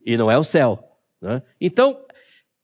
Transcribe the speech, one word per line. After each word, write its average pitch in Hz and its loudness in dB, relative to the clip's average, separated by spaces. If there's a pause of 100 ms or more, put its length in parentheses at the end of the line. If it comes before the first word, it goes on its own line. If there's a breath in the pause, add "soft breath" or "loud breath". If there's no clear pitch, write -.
E 117 -2
não 113 0
é 120 4
o 156 0
céu, 127 0 (420)
né? 120 -8 (180)
Então, 247 0 (640 soft breath)